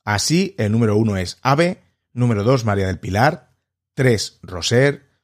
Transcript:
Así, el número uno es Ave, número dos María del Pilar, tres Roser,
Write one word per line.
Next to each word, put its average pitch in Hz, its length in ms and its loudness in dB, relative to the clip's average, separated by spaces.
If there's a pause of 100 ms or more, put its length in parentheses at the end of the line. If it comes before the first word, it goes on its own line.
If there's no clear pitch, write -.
Así, 160 540 0
el 104 140 -2
número 110 260 2
uno 110 200 0
es 90 240 -8
Ave, 170 420 0 (280)
número 120 320 0
dos 123 220 2
María 98 220 0
del 95 120 -4
Pilar, 113 540 -2 (400)
tres 127 480 -2
Roser, 123 680 -2 (140)